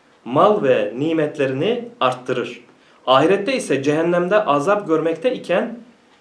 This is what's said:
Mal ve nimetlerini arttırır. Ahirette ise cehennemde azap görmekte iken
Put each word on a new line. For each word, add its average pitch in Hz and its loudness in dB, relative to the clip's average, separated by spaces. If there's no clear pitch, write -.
Mal 170 2
ve 113 2
nimetlerini 151 -2
arttırır. 123 -4
Ahirette 175 4
ise 135 -2
cehennemde 175 0
azap 151 0
görmekte 160 0
iken 214 -4